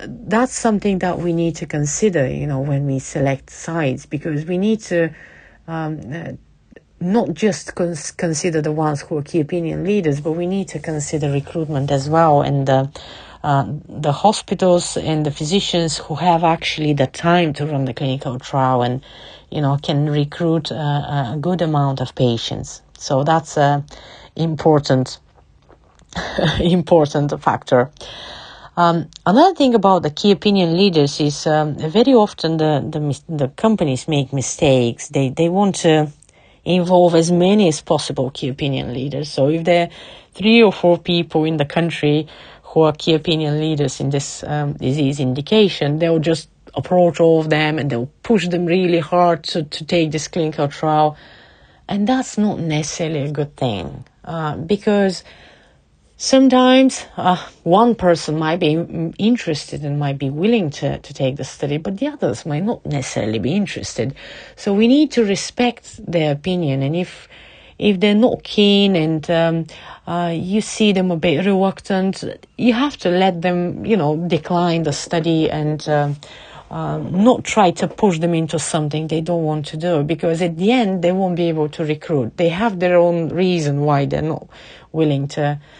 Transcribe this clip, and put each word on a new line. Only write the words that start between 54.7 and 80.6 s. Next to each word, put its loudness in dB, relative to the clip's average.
sometimes, 4
uh, 2
one 4
person 0
might 0
be, 2
mm, -4
interested -2
and -2
might -2
be -4
willing 0
to, -4
to -18
take -2
the -8
study, -6
but -6
the -4
others -4
might -4
not -4
necessarily -4
be -2
interested. -4
So -4
we 4
need 4
to 2
respect -2
their 0
opinion. -2
And -2
if, -6
if 2
they're 2
not 2
keen 4
and, 0
um, 0
uh, -4
you -2
see 0
them 2
a 0
bit 0
reluctant, 0
you 4
have -2
to -2
let 2
them, -2
you 2
know, 0
decline 0
the -2
study 0
and, -4
um, 0
uh, -6
not 2
try 4
to -4
push 0
them 0
into -2
something -4
they -2
don't -2
want -2
to -12
do, 0
because -2
at -2
the 2